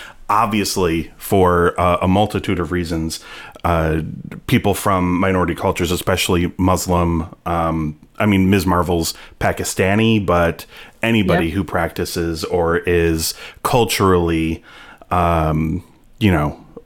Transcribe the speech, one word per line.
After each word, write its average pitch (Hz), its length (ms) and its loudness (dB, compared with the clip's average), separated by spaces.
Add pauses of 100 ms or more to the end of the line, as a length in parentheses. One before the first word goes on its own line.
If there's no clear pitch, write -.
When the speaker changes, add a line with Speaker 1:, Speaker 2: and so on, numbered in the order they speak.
(300)
Speaker 1:
obviously, 98 880 0
for, 87 600 2
uh, 87 240 2
a 92 60 0
multitude 92 520 0
of 82 120 -4
reasons, 82 480 -4 (460)
uh, 80 380 0 (440)
people 101 260 2
from 90 460 0
minority 92 360 0
cultures, 90 360 -2
especially 87 680 0
Muslim. 87 680 0 (200)
Um, 80 540 -2 (200)
I 107 80 0
mean, 95 240 4
Ms. 98 160 2
Marvel's 87 480 0 (240)
Pakistani, 101 840 0
but 85 420 0 (360)
anybody 95 460 2
Speaker 2:
Yep. 82 80 -6
Speaker 1:
who 98 80 0
practices 85 840 -4
or 85 320 0
is 82 560 0 (300)
culturally, 87 1000 2 (480)
um, 80 720 0 (360)
you 104 120 4
know, 73 260 0 (280)